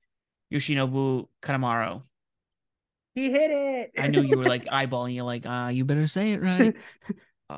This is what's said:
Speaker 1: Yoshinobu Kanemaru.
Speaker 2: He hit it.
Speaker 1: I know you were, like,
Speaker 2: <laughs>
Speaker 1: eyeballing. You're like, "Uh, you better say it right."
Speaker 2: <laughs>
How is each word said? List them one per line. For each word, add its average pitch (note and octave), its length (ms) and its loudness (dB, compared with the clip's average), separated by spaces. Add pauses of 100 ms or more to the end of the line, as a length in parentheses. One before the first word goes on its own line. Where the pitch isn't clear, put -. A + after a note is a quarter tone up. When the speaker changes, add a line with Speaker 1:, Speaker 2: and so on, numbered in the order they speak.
(540)
Speaker 1:
Yoshinobu C3+ 760 0 (140)
Kanemaru. A#2+ 640 -2 (1120)
Speaker 2:
He C4 160 -2
hit D4 180 2
it. C#4 480 -2
Speaker 1:
I C#3 100 0
know C#3+ 140 4
you C#3 160 4
were, C3 80 0
like, B2 200 0
Speaker 2:
<laughs> - 60 -6
Speaker 1:
eyeballing. B2 440 -2
You're B2 80 -6
like, A#2+ 240 -6
"Uh, B2 260 -2
you B2+ 100 0
better D3 240 2
say G3+ 260 0
it G3 100 -2
right." F#3 320 4 (320)
Speaker 2:
<laughs> - 80 -8 (420)